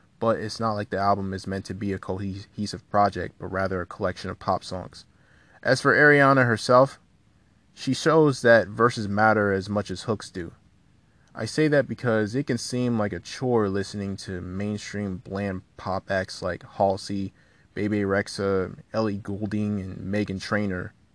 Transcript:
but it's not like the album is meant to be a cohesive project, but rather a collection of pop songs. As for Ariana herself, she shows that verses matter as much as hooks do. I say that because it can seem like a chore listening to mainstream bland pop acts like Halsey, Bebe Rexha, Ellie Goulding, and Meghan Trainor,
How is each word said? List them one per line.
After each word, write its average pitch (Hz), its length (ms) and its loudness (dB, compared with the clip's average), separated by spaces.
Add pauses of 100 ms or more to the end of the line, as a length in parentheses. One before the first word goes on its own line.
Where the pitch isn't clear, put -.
(200)
but 113 180 2
it's 107 220 -8
not 113 140 0
like 104 140 -4
the 95 100 -2
album 98 360 2
is 95 140 -8
meant 98 160 -4
to 92 100 -10
be 101 180 -4
a 92 60 -4
cohesive 98 920 -8
project, 98 500 2
but 92 80 -10
rather 95 320 -2
a 87 60 -6
collection 92 440 -4
of 92 80 -10
pop 92 240 -2
songs. - 420 -12 (600)
As 131 160 2
for 139 140 4
Ariana 139 520 6
herself, 123 540 4 (760)
she - 180 -4
shows 151 500 4
that 117 260 8
verses 113 400 2
matter 104 440 4
as 98 160 -2
much 104 220 -4
as 90 120 -8
hooks - 280 -4
do. 90 220 -10 (840)
I - 100 -6
say 156 240 2
that 143 200 4
because 110 480 0
it 143 100 -2
can 127 100 0
seem 123 440 -2
like 104 120 -2
a 87 60 -6
chore 117 500 0
listening 98 500 -6
to 92 220 -10
mainstream 98 800 -6
bland 98 440 -6 (140)
pop 95 320 -6
acts 95 320 -4
like 90 240 -6
Halsey, 98 680 -4 (400)
Bebe 104 280 -2
Rexha, 98 760 -2 (140)
Ellie 110 260 -2
Goulding, 104 600 -4
and 92 180 -10
Meghan 95 420 -4
Trainor, 101 540 -4 (200)